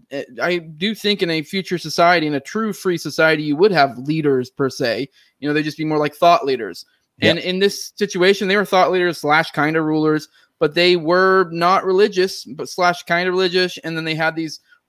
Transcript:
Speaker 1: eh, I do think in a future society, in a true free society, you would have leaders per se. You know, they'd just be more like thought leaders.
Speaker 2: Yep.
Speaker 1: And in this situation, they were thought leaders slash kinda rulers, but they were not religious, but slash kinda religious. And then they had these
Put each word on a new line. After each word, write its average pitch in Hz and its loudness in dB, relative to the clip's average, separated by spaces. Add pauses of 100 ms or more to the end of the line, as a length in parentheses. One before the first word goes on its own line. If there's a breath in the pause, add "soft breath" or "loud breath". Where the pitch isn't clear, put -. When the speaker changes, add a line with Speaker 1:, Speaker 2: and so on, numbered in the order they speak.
(120)
Speaker 1:
eh, 135 -8 (160)
I 175 0
do 165 -6
think 202 -2
in 175 0
a 160 -2
future 185 -6
society, 170 2
in 147 -2
a 139 -2
true 214 -4
free 180 -2
society, 160 0
you 147 -2
would 196 4
have 139 2
leaders 139 0
per 139 -2
se. 123 -4 (300 soft breath)
You 139 -8
know, 147 0
they'd 151 0
just 151 -8
be 156 -4
more 156 -2
like 147 0
thought 170 4
leaders. 113 -4 (360)
Speaker 2:
Yep. 165 4
Speaker 1:
And 165 0
in 185 -4
this 196 -2
situation, 196 2
they 190 2
were 202 0
thought 185 4
leaders 175 0
slash 151 0
kinda 156 0
rulers, 156 0 (320 soft breath)
but 151 0
they 175 4
were 185 2
not 175 2
religious, 190 0
but 156 -12
slash 175 -2
kinda 175 -2
religious. 180 0
And 165 -8
then 160 -4
they 160 -4
had 160 -2
these 160 -8 (300 soft breath)